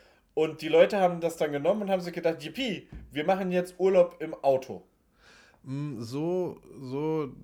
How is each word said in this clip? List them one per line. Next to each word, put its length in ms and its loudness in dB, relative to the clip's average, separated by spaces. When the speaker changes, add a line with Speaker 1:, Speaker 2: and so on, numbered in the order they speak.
Speaker 1:
und 280 -2
die 80 -6
Leute 300 6
haben 220 2
das 160 -4
dann 140 0
genommen 320 0
und 80 -4
haben 100 2
sich 120 -8
gedacht, 300 -2
„Yippie, 460 -6
wir 140 -4
machen 260 0
jetzt 280 -2
Urlaub 400 4
im 140 -6
Auto.“ 500 0
Speaker 2:
Mm, 380 -8
so, 580 -4
so 520 -4